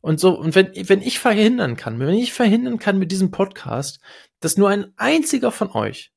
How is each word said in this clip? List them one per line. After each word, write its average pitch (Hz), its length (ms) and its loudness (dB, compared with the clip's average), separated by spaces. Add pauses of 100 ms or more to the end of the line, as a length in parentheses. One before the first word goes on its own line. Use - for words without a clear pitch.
Und 156 180 -2
so, 180 180 4
und 160 160 -2
wenn, 190 180 4 (180)
wenn 196 120 4
ich 240 180 -4
verhindern 214 580 2
kann, 113 200 -8
wenn 135 120 -2
ich 233 240 0
verhindern 240 440 2
kann 202 200 0
mit 185 120 0
diesem 190 220 0
Podcast, 139 720 -6 (400)
dass 160 160 -2
nur 196 100 6
ein 202 300 -2
einziger 269 520 0
von 202 220 -6
euch - 460 -6